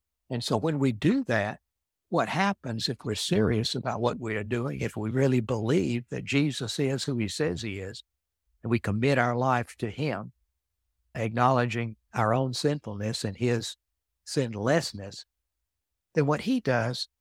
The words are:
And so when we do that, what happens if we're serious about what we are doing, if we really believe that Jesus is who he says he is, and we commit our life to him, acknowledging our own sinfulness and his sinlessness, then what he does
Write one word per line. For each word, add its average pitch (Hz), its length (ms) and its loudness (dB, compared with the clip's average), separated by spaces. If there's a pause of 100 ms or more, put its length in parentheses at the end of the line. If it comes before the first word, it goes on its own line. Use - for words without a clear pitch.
(300)
And 120 120 -4
so 127 140 2
when 147 220 0
we 135 120 4
do 160 340 2
that, 107 360 0 (480)
what 135 200 2
happens 143 600 -2
if 123 160 -4
we're 117 100 -2
serious 120 640 2
about 120 240 -4
what 117 180 0
we 113 160 -4
are 104 80 -2
doing, 123 380 -2
if 120 160 -4
we 110 140 -2
really 127 280 4
believe 120 720 0
that 127 140 -6
Jesus 139 560 0
is 135 240 -2
who 135 120 -2
he 110 120 0
says 160 340 -2
he 98 160 -6
is, 95 240 -10 (600)
and 113 60 -4
we 117 100 2
commit 120 380 2
our 120 180 2
life 123 420 0
to 120 100 -4
him, 117 440 -6 (800)
acknowledging 117 800 2 (180)
our 110 220 4
own 131 180 2
sinfulness 117 680 -2
and 98 140 -4
his 117 400 -2 (480)
sinlessness, 110 1000 -2 (880)
then 151 120 4
what 147 140 2
he 254 180 0
does 123 480 0 (140)